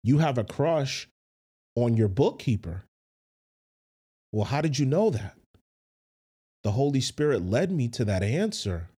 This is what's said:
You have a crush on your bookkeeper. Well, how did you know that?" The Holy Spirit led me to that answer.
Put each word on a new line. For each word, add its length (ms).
You 160
have 180
a 80
crush 640
on 220
your 120
bookkeeper. 760
Well, 140
how 160
did 180
you 60
know 240
that?" 300
The 80
Holy 280
Spirit 460
led 260
me 160
to 160
that 180
answer. 760